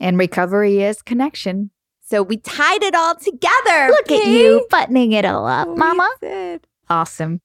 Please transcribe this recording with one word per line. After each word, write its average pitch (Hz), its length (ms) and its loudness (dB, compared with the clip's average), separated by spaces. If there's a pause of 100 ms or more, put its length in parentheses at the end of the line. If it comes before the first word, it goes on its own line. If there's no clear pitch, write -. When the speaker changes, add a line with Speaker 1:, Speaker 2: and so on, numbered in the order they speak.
Speaker 1:
And 180 180 0
recovery 196 640 0
is 208 200 -4
connection. 208 680 -4 (300)
Speaker 2:
So 208 220 -2
we 196 160 -4
tied 330 440 -2
it 392 140 -2
all 330 180 0
together, 339 720 0
Speaker 1:
Look 587 220 2
at 302 120 2
Speaker 2:
Pink. 415 40 0
Speaker 1:
you 233 440 4
buttoning 240 420 2
it 214 120 2
all 190 220 -2
up, 254 220 -2
Speaker 2:
We 339 80 -10
Speaker 1:
Mama. 339 340 0 (100)
Speaker 2:
did. 359 460 -12 (220)
Speaker 1:
Awesome. 165 560 -4